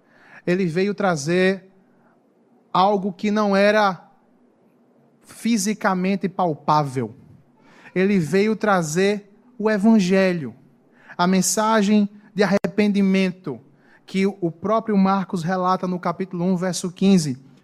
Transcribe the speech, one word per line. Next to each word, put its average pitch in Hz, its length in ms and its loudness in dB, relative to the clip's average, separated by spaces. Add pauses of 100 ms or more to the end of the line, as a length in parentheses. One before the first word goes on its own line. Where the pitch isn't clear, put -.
(460)
Ele 185 200 0
veio 185 280 -2
trazer 185 760 -2 (1000)
algo 190 420 0
que 208 180 -4
não 208 240 0
era 202 560 2 (1080)
fisicamente 196 1040 -2
palpável. 151 880 -2 (760)
Ele 190 260 2
veio 196 380 0
trazer 196 760 -2 (260)
o 208 120 -2
evangelho, 190 840 2 (640)
a 175 80 2
mensagem 208 840 2 (240)
de 196 100 0
arrependimento 190 1160 0 (440)
que 190 220 -2
o 190 240 -6
próprio 214 460 -2
Marcos 190 460 0
relata 185 440 -2
no 180 100 -4
capítulo 175 460 -6
um, 185 140 0
verso 180 340 -6
quinze. 175 480 2 (240)